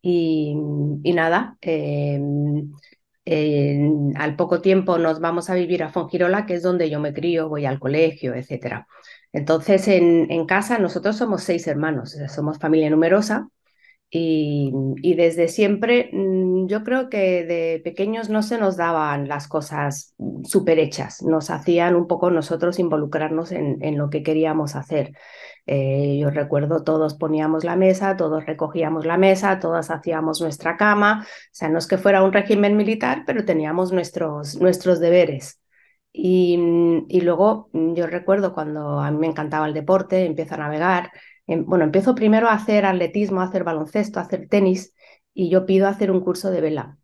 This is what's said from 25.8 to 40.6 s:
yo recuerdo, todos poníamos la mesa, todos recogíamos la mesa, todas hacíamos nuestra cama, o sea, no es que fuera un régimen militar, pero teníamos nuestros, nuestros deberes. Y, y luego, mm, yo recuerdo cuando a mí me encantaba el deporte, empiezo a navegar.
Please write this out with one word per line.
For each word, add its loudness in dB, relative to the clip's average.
yo 0
recuerdo, -2
todos 0
poníamos -2
la -2
mesa, 2
todos -2
recogíamos -4
la 0
mesa, 4
todas -4
hacíamos -4
nuestra -4
cama, 2
o -20
sea, -6
no 2
es -4
que 0
fuera 4
un 4
régimen 2
militar, -2
pero -4
teníamos 0
nuestros, -4
nuestros 2
deberes. 2
Y, 4
y 2
luego, 2
mm, 0
yo -2
recuerdo 0
cuando -4
a -2
mí -2
me 0
encantaba -2
el -4
deporte, 0
empiezo -6
a -8
navegar. -2